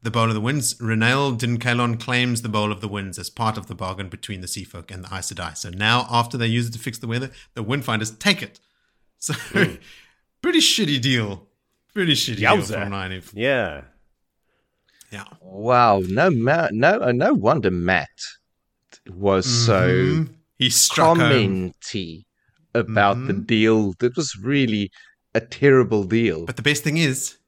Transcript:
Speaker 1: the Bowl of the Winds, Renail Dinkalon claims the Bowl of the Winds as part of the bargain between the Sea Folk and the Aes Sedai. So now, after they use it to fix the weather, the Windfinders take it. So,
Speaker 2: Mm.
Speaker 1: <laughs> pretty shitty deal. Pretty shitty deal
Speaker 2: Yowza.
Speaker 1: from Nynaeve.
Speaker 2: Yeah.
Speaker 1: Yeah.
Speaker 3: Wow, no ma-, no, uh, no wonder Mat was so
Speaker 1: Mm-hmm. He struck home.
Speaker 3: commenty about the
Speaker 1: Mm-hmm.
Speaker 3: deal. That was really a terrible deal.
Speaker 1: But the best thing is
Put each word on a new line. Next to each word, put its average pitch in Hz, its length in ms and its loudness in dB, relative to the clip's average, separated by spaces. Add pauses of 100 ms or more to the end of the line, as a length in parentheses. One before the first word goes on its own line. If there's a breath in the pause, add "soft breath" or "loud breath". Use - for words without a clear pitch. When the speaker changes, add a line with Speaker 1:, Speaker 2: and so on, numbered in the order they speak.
Speaker 1:
the 117 80 -6
Bowl 113 180 0
of 113 60 0
the 107 60 -2
Winds, 127 400 -2
Renail 120 540 0
Dinkalon 120 640 -2
claims 123 440 -2
the 117 80 -8
Bowl 107 200 0
of 101 120 -6
the 110 60 -6
Winds 98 300 -8
as 107 120 -12
part 110 260 -4
of 101 120 -12
the 107 60 -10
bargain 92 360 -10
between 95 320 -12
the 90 60 -12
Sea 98 160 -10
Folk 87 260 -18
and 92 120 -14
the 87 60 -16
Aes 92 240 -6
Sedai. 87 240 -10
So - 140 -12
now, 110 400 0
after 120 260 -2
they 117 100 -2
use 117 220 -2
it 113 60 -10
to 113 40 -12
fix 113 200 -10
the - 80 -12
weather, 127 240 -6 (240 loud breath)
the 117 80 -8
Windfinders 110 500 -4
take - 300 -2
it. - 180 -16 (580)
So, - 140 -8
Speaker 2:
Mm. - 480 -2 (300 soft breath)
Speaker 1:
<laughs> - 320 -20
pretty 330 180 2
shitty 147 400 0
deal. 117 480 -2 (460)
Pretty 180 200 0
shitty 123 240 -4
deal 120 200 4
Speaker 2:
Yowza. 104 240 -4
Speaker 1:
from 101 100 -6
Nynaeve. 92 420 -8
Speaker 2:
Yeah. 104 480 -2 (1300 soft breath)
Speaker 1:
Yeah. 101 140 -16 (160)
Speaker 3:
Wow, 104 640 4
no 117 220 2
ma-, 143 440 2
no, 151 280 2
uh, 123 120 0
no 151 200 2
wonder 117 380 2
Mat 87 380 0 (1000)
was 95 380 2
so 117 420 4
Speaker 1:
Mm-hmm. 92 440 2 (260)
He 127 120 2
struck 160 460 4
home. - 0 - (140)
Speaker 3:
commenty 92 960 -2 (480)
about 113 520 2
the - 60 -2
Speaker 1:
Mm-hmm. 101 120 -2
Speaker 3:
deal. 110 560 4
That 123 160 0
was 151 200 -4
really 107 540 0 (440 soft breath)
a 113 60 2
terrible 123 640 4
deal. 92 400 0
Speaker 1:
But 98 120 -8
the - 60 -10
best 147 220 0
thing 151 140 -2
is 135 500 -2